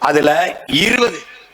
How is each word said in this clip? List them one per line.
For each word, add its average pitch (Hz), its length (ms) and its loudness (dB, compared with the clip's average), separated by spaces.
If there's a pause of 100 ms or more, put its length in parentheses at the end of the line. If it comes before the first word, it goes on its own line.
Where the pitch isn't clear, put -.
அதுல 147 240 2 (520)
இருபது 233 360 0 (340)